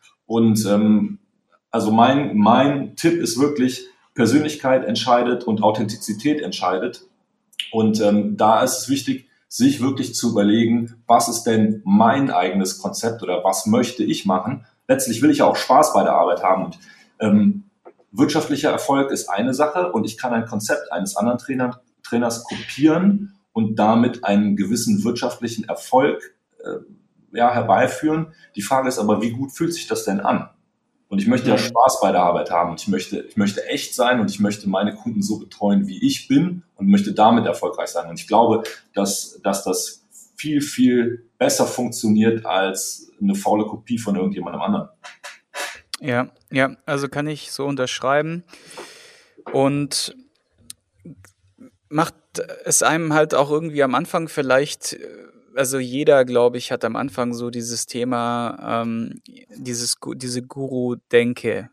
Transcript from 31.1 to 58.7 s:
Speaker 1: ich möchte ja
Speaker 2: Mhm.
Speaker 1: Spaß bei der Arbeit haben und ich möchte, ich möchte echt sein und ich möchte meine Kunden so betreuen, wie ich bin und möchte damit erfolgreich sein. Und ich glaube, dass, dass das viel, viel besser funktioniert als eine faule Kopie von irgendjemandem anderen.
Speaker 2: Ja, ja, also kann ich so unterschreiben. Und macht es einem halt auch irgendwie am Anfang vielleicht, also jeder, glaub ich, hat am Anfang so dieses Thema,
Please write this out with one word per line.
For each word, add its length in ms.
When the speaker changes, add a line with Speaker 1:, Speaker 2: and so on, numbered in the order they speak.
Speaker 1:
ich 60
möchte 220
ja 60
Speaker 2:
Mhm. 40
Speaker 1:
Spaß 420
bei 120
der 100
Arbeit 280
haben 200
und 100
ich 80
möchte, 320
ich 160
möchte 300
echt 280
sein 260
und 100
ich 80
möchte 300
meine 260
Kunden 280
so 160
betreuen, 500
wie 180
ich 220
bin 340
und 120
möchte 260
damit 320
erfolgreich 420
sein. 200
Und 120
ich 80
glaube, 340
dass, 500
dass 220
das 420
viel, 240
viel 680
besser 280
funktioniert 800
als 640
eine 140
faule 300
Kopie 340
von 180
irgendjemandem 460
anderen. 260
Speaker 2:
Ja, 300
ja, 260
also 220
kann 180
ich 240
so 160
unterschreiben. 800
Und 640
macht 260
es 180
einem 300
halt 220
auch 160
irgendwie 320
am 120
Anfang 340
vielleicht, 680
also 220
jeder, 460
glaub 300
ich, 180
hat 120
am 120
Anfang 380
so 160
dieses 340
Thema, 960